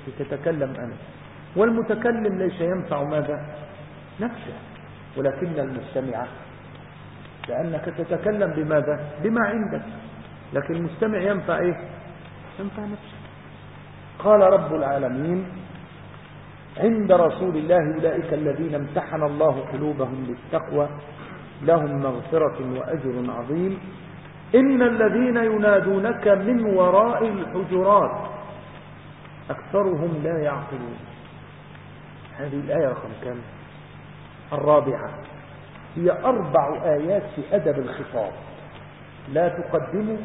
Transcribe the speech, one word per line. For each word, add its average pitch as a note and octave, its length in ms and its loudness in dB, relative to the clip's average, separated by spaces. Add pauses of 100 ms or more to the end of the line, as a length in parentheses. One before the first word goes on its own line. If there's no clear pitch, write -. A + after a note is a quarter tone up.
لتتكلم C#3+ 680 -4
أنا. A#2 180 -8 (640)
والمتكلم A3 800 2
ليس F3+ 240 0
ينفع E3 420 0
ماذا؟ D3 420 -2 (760)
نفسه، - 340 -6 (640)
ولكن D3 420 0
المستمع، B2+ 640 -4 (1200)
لأنك D3+ 360 -2 (120)
تتكلم F3+ 560 0
بماذا؟ D3+ 560 0 (140)
بما A3 240 2
عندك، F#3+ 380 -2 (680)
لكن C#3+ 220 -2
المستمع F#3+ 420 -2
ينفع F3+ 420 0
إيه؟ F3 180 2 (800)
ينفع G3+ 240 -8
نفسه. - 340 -10 (1000)
قال G#3 220 8
رب F3 340 6
العالمين: C#3 680 0 (1300)
"عند G#3 340 4
رسول F3 460 6
الله D#3 380 4
أولئك D#3+ 380 0
الذين D3+ 420 0
امتحن D#3 480 -2
الله D3 360 4 (140)
قلوبهم C3+ 560 -2
للتقوى D3 600 -2 (720)
لهم D3 400 4
مغفرة C3 800 0
وأجر B2+ 520 -2
عظيم". D#3+ 480 -2 (760)
"إن C4+ 260 8
الذين A3+ 560 4
ينادونك G#3 880 4
من G#3 380 6
وراء G3+ 640 6
الحجرات F#3 1040 2 (1200)
أكثرهم E3+ 760 0
لا D#3+ 200 0
يعقلون". C#3 540 -4 (1400)
هذه C#3+ 160 -6
الآية C#3+ 340 0
رقم A#2 220 -4 (140)
كم؟ B2 120 -6 (1160)
الرابعة. C#3+ 600 2 (800)
هي F3 160 4
أربع D#3 720 2
آيات E3 400 2 (120)
في D3+ 200 -2
أدب D3 240 2
الخطاب: A#2+ 520 -4 (1000)
"لا E3+ 160 4
تقدموا"، F3 760 -2